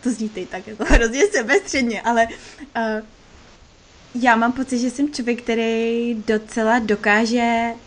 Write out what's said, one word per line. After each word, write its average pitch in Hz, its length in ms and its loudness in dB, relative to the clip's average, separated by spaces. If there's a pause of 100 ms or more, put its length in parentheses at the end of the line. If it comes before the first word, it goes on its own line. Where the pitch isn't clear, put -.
To 240 80 -2
zní 214 180 -4
teď 185 200 -10
tak 185 180 -12
jako 214 180 -8
<laughs> - 40 -6
hrozně 247 380 4
sebestředně, 262 760 0
ale, 233 240 2 (500)
eh, 220 260 -4 (1120)
já 240 220 4
mám 233 160 2
pocit, 254 260 -2
že 247 120 0
jsem 285 220 -2
člověk, 240 300 -4
který 226 720 0 (120)
docela 220 520 0
dokáže 226 920 2 (160)